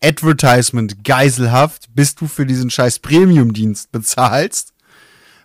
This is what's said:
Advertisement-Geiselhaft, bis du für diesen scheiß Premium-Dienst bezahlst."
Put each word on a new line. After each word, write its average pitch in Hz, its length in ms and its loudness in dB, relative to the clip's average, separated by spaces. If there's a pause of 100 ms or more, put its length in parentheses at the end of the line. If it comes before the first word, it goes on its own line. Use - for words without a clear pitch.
Advertisement-Geiselhaft, 127 1900 0
bis 139 220 0
du 156 140 -8
für 143 180 -4
diesen 127 240 -2
scheiß 123 300 -2
Premium-Dienst 131 920 2
bezahlst." 123 840 -4 (720)